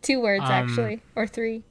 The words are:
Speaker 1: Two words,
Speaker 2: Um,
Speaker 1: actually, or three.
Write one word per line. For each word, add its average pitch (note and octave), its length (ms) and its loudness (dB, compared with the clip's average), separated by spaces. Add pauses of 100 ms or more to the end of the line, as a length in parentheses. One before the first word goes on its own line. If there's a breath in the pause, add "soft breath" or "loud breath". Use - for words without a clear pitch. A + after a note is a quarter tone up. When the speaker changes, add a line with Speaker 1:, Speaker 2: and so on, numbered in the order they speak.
Speaker 1:
Two C4+ 180 0
words, G3+ 240 2
Speaker 2:
Um, C3 60 2
Speaker 1:
actually, A#2+ 500 0 (140)
or A3+ 140 -2
three. A3+ 420 -4